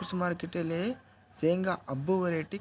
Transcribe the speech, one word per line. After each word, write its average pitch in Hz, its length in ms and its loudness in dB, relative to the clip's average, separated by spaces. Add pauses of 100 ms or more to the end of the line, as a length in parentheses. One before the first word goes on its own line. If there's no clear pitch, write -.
ಕೃಷಿ 185 220 -4
ಮಾರ್ಕೆಟಲ್ಲಿ 170 580 -2 (580)
ಶೇಂಗಾ 180 380 2 (180)
ಅಬ್ಬು 151 300 2
ವೆರೈಟಿ 170 360 0